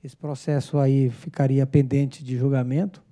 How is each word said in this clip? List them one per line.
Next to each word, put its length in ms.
Esse 140
processo 600
aí 320
ficaria 560
pendente 560
de 140
julgamento. 760